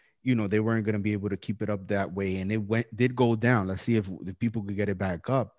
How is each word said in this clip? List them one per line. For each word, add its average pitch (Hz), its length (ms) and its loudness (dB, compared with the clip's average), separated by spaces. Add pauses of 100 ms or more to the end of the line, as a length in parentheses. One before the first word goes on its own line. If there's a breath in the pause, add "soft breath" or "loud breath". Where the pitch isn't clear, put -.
(240 soft breath)
you 127 120 2
know, 107 120 0
they 107 120 2
weren't 113 260 2
gonna 107 140 0
be 104 140 0
able 101 160 -2
to 98 80 -4
keep 104 240 -6
it 104 80 -4
up 95 180 -4
that 98 240 0
way, 95 260 -2
and 95 140 -2
it 110 60 0
went, 110 360 -2
did 123 220 2
go 120 220 4
down. 113 300 4
Let's 92 160 -4
see 117 120 2
if, 98 140 0 (160)
if 92 140 -10
people 113 220 -2
could 101 140 -6
get 101 140 0
it 95 80 -2
back 92 320 -4
up, 123 300 0